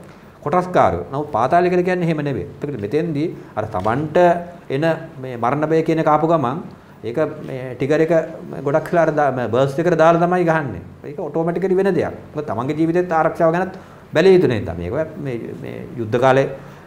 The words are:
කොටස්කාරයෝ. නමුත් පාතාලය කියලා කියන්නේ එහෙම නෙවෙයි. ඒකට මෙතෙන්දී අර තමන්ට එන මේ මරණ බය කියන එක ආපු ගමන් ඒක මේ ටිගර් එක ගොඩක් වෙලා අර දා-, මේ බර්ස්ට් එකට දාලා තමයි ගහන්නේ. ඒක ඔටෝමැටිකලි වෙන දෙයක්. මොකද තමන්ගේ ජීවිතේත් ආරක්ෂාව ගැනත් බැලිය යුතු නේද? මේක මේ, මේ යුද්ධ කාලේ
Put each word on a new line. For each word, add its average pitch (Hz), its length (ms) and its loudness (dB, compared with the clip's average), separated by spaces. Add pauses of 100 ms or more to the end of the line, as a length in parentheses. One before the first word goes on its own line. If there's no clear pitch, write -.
(440)
කොටස්කාරයෝ. 147 680 2
නමුත් 143 200 -6
පාතාලය 175 380 2
කියලා 180 180 0
කියන්නේ 180 200 0
එහෙම 160 160 -2
නෙවෙයි. 127 240 -4
ඒකට 139 380 -8
මෙතෙන්දී 151 420 -2 (280)
අර 110 180 -4
තමන්ට 127 440 0 (520)
එන 147 160 -2 (360)
මේ 131 160 -10
මරණ 139 320 0
බය 160 140 4
කියන 165 160 0
එක 160 80 -2
ආපු 151 200 4
ගමන් 156 360 0 (400)
ඒක 117 140 -8 (300)
මේ 131 280 -10
ටිගර් 143 260 0
එක 160 120 2 (500)
ගොඩක් 151 280 0
වෙලා 170 140 4
අර 160 60 2
දා-, 147 240 2
මේ 120 160 -4
බර්ස්ට් 139 320 2
එකට 160 160 2
දාලා 165 240 6
තමයි 175 240 2
ගහන්නේ. 131 340 -2 (220)
ඒක 147 160 -12
ඔටෝමැටිකලි 170 560 -2
වෙන 190 180 2
දෙයක්. 113 220 -2 (160)
මොකද 151 160 -8
තමන්ගේ 135 320 -4
ජීවිතේත් 175 320 0
ආරක්ෂාව 160 400 2
ගැනත් 185 240 -2 (380)
බැලිය 185 240 8
යුතු 151 100 4
නේද? 107 300 -2
මේක 110 420 -4
මේ, 131 180 -6 (240)
මේ 120 160 -10 (200)
යුද්ධ 117 260 -2
කාලේ 131 260 6 (380)